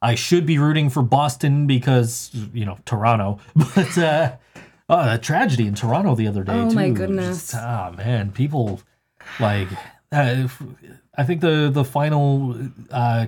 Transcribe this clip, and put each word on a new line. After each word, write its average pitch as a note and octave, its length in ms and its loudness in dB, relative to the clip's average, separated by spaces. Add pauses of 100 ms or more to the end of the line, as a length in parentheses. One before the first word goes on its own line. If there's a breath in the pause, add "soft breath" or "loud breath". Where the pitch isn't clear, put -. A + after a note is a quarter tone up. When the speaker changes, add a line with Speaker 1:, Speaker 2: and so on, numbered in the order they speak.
Speaker 1:
I A#2 140 2
should F3 300 2
be D#3 120 4
rooting D3+ 320 2
for C#3+ 100 -2
Boston C#3+ 680 2
because, B2 600 0 (220)
you A2+ 120 -6
know, F#2+ 200 -8
Toronto. G#2+ 600 0
<laughs> - 80 -16
But, D#3 420 2
uh, D#3 360 2 (560 loud breath)
oh, E3 160 4
that A2+ 180 0
tragedy D3+ 460 0
in G2+ 80 -2
Toronto C3+ 400 0
the G#2+ 100 0
other G2+ 160 -2
day, F#2+ 100 -4
Speaker 2:
Oh, A3+ 200 0
my G3+ 160 2
Speaker 1:
too. F3+ 60 0
Speaker 2:
goodness. F#3 580 -4
Speaker 1:
Just, - 20 -6
oh, A2 420 -6
man, G2+ 360 -2
people, B2 480 -2 (580)
like, G#2 300 0 (440 loud breath)
uh, C#3 260 2
if, C3 220 -4 (560)
I C#3+ 60 -2
think D#3 180 0
the, D#3 320 4
the C#3 120 2
final, C#3 720 0 (340)
uh, A#2+ 380 0